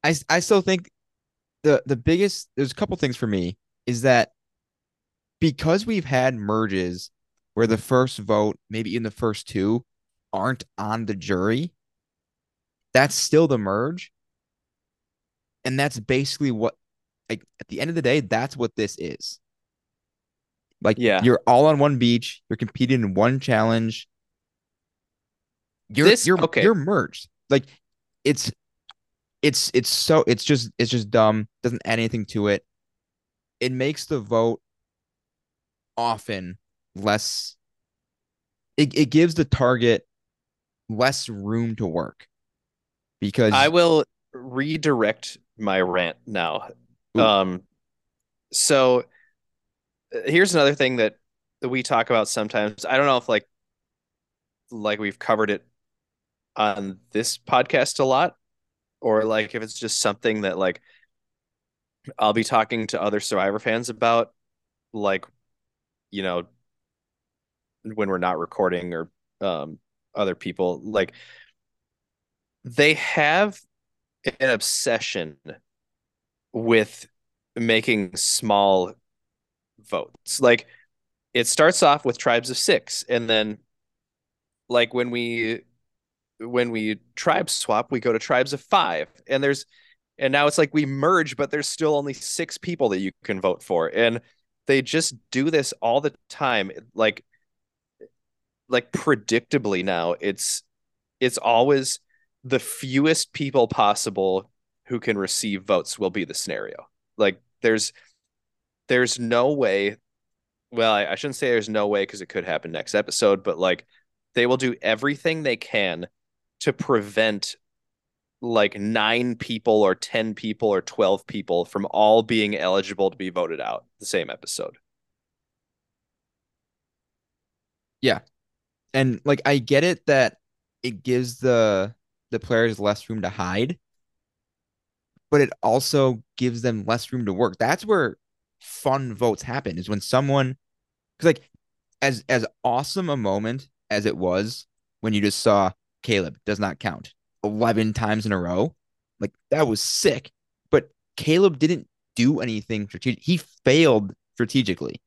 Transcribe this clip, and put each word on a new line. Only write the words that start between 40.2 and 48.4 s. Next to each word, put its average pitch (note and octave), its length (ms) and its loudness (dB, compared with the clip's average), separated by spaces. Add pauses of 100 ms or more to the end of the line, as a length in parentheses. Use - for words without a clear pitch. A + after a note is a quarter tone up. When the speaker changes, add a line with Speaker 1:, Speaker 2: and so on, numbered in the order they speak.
Speaker 1:
less B2 400 -2
room A2 480 -4
to G2+ 100 -4
work D#2+ 400 -8 (920)
because G#2+ 340 2
Speaker 2:
I C3+ 140 4
will E3 360 4 (300)
redirect C3 1040 -2 (200)
my F#2+ 240 0
rant F2+ 440 0
now. F2 440 -6 (480)
Speaker 1:
Ooh. A#2 40 2
Speaker 2:
Um, F#2+ 420 2 (880)